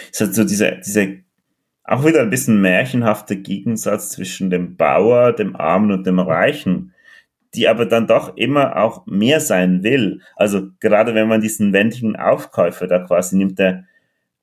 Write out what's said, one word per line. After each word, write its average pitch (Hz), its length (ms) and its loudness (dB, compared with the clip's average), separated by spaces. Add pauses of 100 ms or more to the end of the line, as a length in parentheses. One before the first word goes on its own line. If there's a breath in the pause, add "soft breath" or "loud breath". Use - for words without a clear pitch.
(120)
ist - 100 -8
halt 98 140 -2
so 113 80 2
dieser, 101 280 0
dieser 101 360 -2 (760)
auch 131 220 -2
wieder 160 160 4
ein 113 80 0
bisschen 117 320 2
märchenhafte 107 760 0
Gegensatz 104 760 -4
zwischen 95 380 -8
dem 90 280 -2
Bauer, 113 560 4
dem 95 220 -6
Armen 101 360 0
und 92 160 -2
dem 92 120 2
Reichen, 90 760 -2 (600 loud breath)
die 117 140 0
aber 113 180 2
dann 113 220 0
doch - 300 0
immer 139 400 0
auch 104 280 -2
mehr 117 340 0
sein 92 440 0
will. 113 380 0 (140 loud breath)
Also 101 340 -2 (100)
gerade 110 340 2
wenn 110 140 2
man 110 140 2
diesen 107 320 0
wendigen 107 420 0
Aufkäufer 90 720 -2
da 92 120 2
quasi 90 380 -2
nimmt, 95 220 0
der 95 260 0 (580 loud breath)